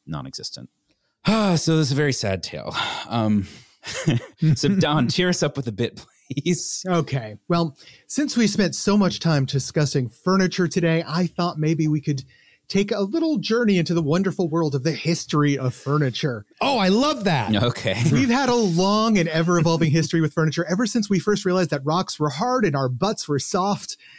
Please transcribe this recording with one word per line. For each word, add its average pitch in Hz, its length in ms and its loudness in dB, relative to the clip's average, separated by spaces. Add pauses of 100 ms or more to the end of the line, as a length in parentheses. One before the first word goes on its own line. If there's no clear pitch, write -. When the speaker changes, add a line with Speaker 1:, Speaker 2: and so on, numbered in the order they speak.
Speaker 1:
non-existent. 67 640 -12 (560)
<sighs> - 0 -
So 185 520 2
this 156 100 2
is 123 40 0
a 139 40 0
very 143 180 0
sad 95 280 -4
tale. - 320 -10 (360)
Um, 107 380 2 (360)
<laughs> - 720 -2
so - 140 0
Don, 156 400 2
cheer 180 200 0
us 180 140 0
up 147 140 -2
with 139 100 -6
a 117 40 -4
bit, 107 300 -4 (300)
please. - 560 -4
Speaker 2:
Okay. 135 500 -2 (100)
Well, 170 300 0 (300)
since - 300 -4
we 226 100 4
spent 196 280 0
so 202 220 0
much 190 220 2
time 147 260 2
discussing 135 640 -2
furniture 185 580 0
today, 165 400 0
I 170 200 -2
thought 175 320 -4
maybe 156 280 0
we 151 140 0
could 143 220 -4 (440)
take 202 240 0
a 202 80 -2
little 311 380 0
journey 220 400 2
into 170 160 0
the 170 100 0
wonderful 175 460 0
world 156 260 0
of 127 80 -2
the 160 80 0
history 147 680 0
of 127 160 -2
furniture. 135 720 -2 (140)
Speaker 3:
Oh, 269 180 0
I 190 120 2
love 254 340 2
that. 127 400 2
Speaker 1:
Okay. 113 440 -2
<laughs> - 40 4
Speaker 2:
We've 254 180 4
had 254 200 2
a 240 60 4
long 208 640 2
and 165 120 2
ever-evolving 165 640 2
history 165 280 2
with 156 140 0
furniture 160 320 0
ever 180 200 0
since 220 240 0
we 190 100 2
first 202 260 0
realized 185 240 2
that 139 160 -4
rocks 170 340 -2
were 151 100 0
hard 226 360 0
and 147 100 0
our 135 140 0
butts 175 400 -4
were 143 100 0
soft. 190 560 -2 (240)